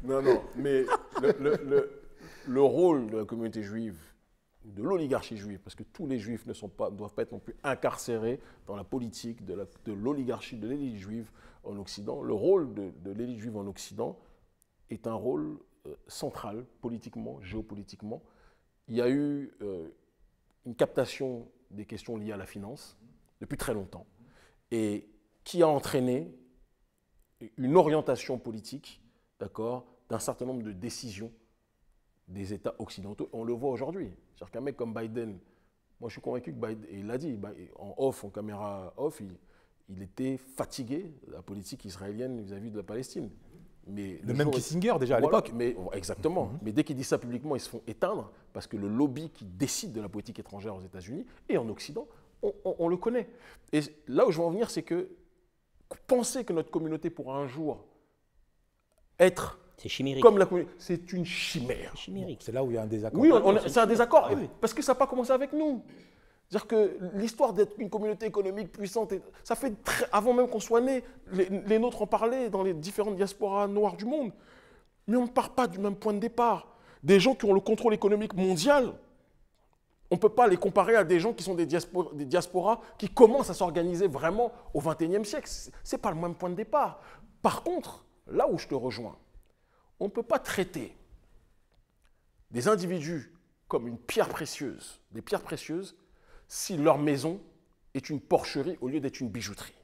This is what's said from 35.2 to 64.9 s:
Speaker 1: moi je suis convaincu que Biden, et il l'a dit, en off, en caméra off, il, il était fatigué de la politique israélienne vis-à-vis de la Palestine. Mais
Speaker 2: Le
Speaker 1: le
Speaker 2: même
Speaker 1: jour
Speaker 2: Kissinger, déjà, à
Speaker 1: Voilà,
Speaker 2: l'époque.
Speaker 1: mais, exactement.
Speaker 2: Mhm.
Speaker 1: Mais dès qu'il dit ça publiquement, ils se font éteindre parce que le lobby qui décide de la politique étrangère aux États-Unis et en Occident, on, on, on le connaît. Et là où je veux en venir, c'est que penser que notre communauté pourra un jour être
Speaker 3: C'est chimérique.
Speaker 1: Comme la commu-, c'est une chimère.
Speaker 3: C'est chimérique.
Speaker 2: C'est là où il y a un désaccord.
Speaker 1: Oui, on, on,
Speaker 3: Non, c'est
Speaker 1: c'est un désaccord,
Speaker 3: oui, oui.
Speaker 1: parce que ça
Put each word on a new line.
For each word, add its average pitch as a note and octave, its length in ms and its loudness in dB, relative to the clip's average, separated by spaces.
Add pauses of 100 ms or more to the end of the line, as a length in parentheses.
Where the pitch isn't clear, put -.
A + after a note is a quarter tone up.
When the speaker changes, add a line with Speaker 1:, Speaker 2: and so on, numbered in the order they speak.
Speaker 1:
moi A#2+ 100 -10
je - 40 -16
suis - 80 -16
convaincu B2 320 -6
que B2 40 -12
Biden, A2 320 -8
et G2 100 -12
il G2+ 80 -10
l'a A#2+ 100 -6
dit, C#3 200 -6 (400)
en G2 200 -16
off, C3+ 260 0
en G2+ 60 -10
caméra G2+ 680 -10
off, D3+ 220 -4
il, F#2 160 -14 (540)
il F#2+ 120 -12
était C3 360 -6
fatigué C#3+ 760 -8 (160)
de - 40 -16
la D#2+ 100 -14
politique G2+ 440 -12
israélienne G#2 560 -8
vis-à-vis G2+ 300 -12
de G#2 60 -10
la G2+ 60 -8
Palestine. A#2+ 460 -8 (580)
Mais G2 360 -10
Speaker 2:
Le G#2 60 -6
Speaker 1:
le B2 40 0
Speaker 2:
même D3 140 2
Speaker 1:
jour C#3+ 80 2
Speaker 2:
Kissinger, F3+ 440 0
déjà, B2+ 180 2
à - 20 6
Speaker 1:
Voilà, D3+ 180 4
Speaker 2:
l'époque. A2+ 180 0
Speaker 1:
mais, A#2+ 200 -2 (180)
exactement. G2+ 540 -2
Speaker 2:
Mhm. B2 160 -10
Speaker 1:
Mais G#2+ 80 -4
dès D3 120 2
qu'il D3 120 -4
dit C3 80 -6
ça C#3+ 160 0
publiquement, B2+ 360 -6
ils A#2 40 -2
se - 100 -12
font A#2 160 -12
éteindre B2+ 460 -4 (220)
parce G2+ 120 -10
que - 120 -10
le G2+ 100 -4
lobby C#3 420 0
qui - 160 -20
décide A2 460 -6
de A2 100 -8
la G2+ 80 -8
politique G#2 300 -12
étrangère G2+ 360 -12
aux F#2 60 -12
États-Unis G#2+ 440 -12 (240)
et F#3 100 2
en A2+ 100 -4
Occident, E3+ 380 -10 (340)
on, G3+ 100 -2 (120)
on, F#3 160 -2
on E3+ 80 2
le F3 100 0
connaît. A3+ 320 -2 (440)
Et D3+ 80 4 (260)
là D#3 200 6
où G3+ 40 4
je D#3 80 0
veux E3+ 60 2
en E3 40 2
venir, G3+ 220 -2
c'est E3 120 -4
que F3+ 260 -4 (1000)
penser B3 380 0
que - 80 -4
notre D#3+ 180 -2
communauté D#3+ 400 -4
pourra C3+ 260 -8
un C#3+ 100 -2
jour C#3+ 380 -6 (1300)
être F3+ 400 4 (180)
Speaker 3:
C'est - 120 -12
chimérique. C3+ 340 -2
Speaker 1:
Comme A3 140 12
la F#3+ 80 8
commu-, F3 220 0 (100)
c'est - 340 -6
une F3+ 140 -2
chimère. - 640 -4
Speaker 3:
C'est - 120 -12
chimérique. F#3 400 -8
Speaker 2:
C'est - 80 -8
là B2+ 120 0
où B2+ 80 0
il A#2 40 0
y - 20 0
a A2 60 -2
un A2 40 -6
désaccord. A2 320 -2
Speaker 1:
Oui, D4+ 120 12
on, C4 40 10 (100)
on, G3 80 10
Speaker 3:
Non, G#3 80 6
c'est E3 80 -2
Speaker 1:
c'est C#3+ 100 4
un A3+ 60 8
désaccord, A#3 440 8
Speaker 3:
oui, F4 120 2
oui. - 80 -6 (120)
Speaker 1:
parce A3 120 0
que D#4 80 -4
ça C4+ 120 2